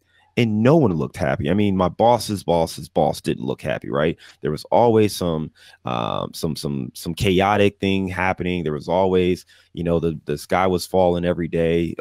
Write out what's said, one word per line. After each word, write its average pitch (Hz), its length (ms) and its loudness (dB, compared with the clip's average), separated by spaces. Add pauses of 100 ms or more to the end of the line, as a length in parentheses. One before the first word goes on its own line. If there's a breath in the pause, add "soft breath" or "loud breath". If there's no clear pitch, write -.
(380 soft breath)
And 110 260 2
no 139 140 6
one 120 160 4
looked 69 240 -4
happy. 73 320 -2
I 82 40 2
mean, 101 220 2
my 90 140 2
boss's 110 520 0
boss's 82 460 0
boss 73 320 0
didn't - 240 -6
look 64 180 -6
happy, - 280 -6
right? 73 280 0 (220 loud breath)
There 69 100 -6
was 76 220 -6
always 110 420 4
some, 80 380 -4 (320 loud breath)
um, 53 500 -6
some, 80 220 -6
some, 67 380 -6
some - 200 -10
chaotic 101 680 2
thing 95 260 0
happening. 90 560 -2
There 76 80 -4
was 71 160 -8
always, 90 580 0 (280 soft breath)
you 85 100 -8
know, 85 160 2
the, 80 240 -2
the 71 140 -6
sky 92 300 0
was 90 180 0
falling 87 400 2
every 85 240 -2
day 85 520 0